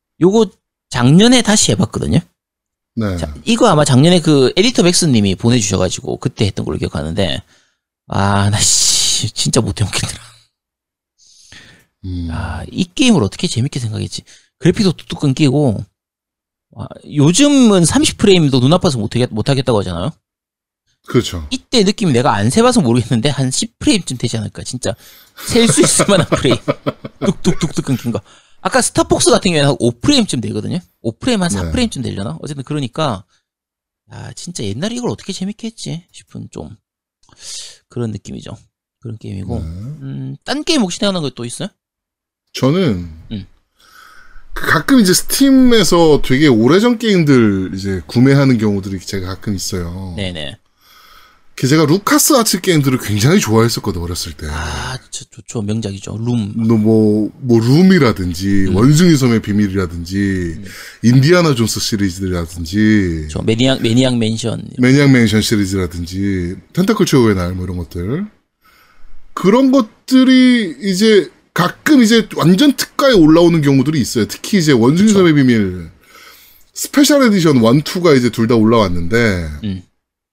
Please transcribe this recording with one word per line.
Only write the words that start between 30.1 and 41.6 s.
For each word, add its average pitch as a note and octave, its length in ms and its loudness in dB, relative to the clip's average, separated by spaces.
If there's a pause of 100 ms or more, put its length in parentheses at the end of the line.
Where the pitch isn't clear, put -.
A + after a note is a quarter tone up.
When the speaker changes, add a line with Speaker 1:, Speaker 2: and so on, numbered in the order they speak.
Speaker 1:
되거든요. G#2+ 380 -6 (240)
오 A2+ 100 -6
프레임 A3+ 300 -2
한 F3 80 -2
사 - 140 -4
Speaker 2:
네. E2 60 -6
Speaker 1:
프레임쯤 A3+ 300 -4
되려나? G#2 400 -8
어쨌든 C#3 240 -12
그러니까, C#3+ 600 -6 (840)
야, - 240 -16
진짜 - 300 -12
옛날에 C#3+ 300 -6
이걸 A#3+ 160 -6
어떻게 D3+ 240 -10
재밌게 G3+ 320 -10
했지 E3+ 440 -12
싶은 - 400 -18
좀 - 200 -14 (1200)
그런 A#2+ 200 -6
느낌이죠. - 460 -14 (440)
그런 A2 180 -14
게임이고. G2 400 -10
Speaker 2:
네. D#2+ 80 -8
Speaker 1:
음, C3+ 800 -12
딴 D4 200 -6
게임 D#4 160 -2
혹시 F3+ 180 -4
생각나는 F#3 300 -4
거 - 60 -14
또 A#2+ 100 -10
있어요? D3 240 -10 (840)